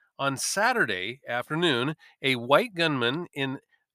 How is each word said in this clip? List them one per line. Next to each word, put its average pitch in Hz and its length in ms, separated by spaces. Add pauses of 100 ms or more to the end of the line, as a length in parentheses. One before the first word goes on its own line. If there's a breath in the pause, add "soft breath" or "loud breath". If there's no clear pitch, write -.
(180)
on 139 180
Saturday 131 840 (100)
afternoon, 139 640 (300 soft breath)
a 131 140
white 147 360
gunman 156 640
in 135 240 (360)